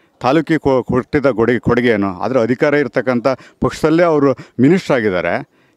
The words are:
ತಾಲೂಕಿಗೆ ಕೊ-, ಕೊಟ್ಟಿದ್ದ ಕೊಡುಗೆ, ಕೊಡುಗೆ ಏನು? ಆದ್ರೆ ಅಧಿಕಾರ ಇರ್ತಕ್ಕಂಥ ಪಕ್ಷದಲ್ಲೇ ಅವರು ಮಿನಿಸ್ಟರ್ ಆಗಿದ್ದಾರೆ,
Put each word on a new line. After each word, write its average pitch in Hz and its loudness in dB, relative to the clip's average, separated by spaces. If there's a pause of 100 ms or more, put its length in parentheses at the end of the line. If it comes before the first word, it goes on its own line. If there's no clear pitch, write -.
(200)
ತಾಲೂಕಿಗೆ 147 0
ಕೊ-, 131 0
ಕೊಟ್ಟಿದ್ದ 127 -2
ಕೊಡುಗೆ, 113 0
ಕೊಡುಗೆ 120 0
ಏನು? 98 -2
ಆದ್ರೆ 120 -2
ಅಧಿಕಾರ 131 0
ಇರ್ತಕ್ಕಂಥ 123 -2 (340)
ಪಕ್ಷದಲ್ಲೇ 160 0
ಅವರು 147 2 (280)
ಮಿನಿಸ್ಟರ್ 160 2
ಆಗಿದ್ದಾರೆ, 95 -2 (280)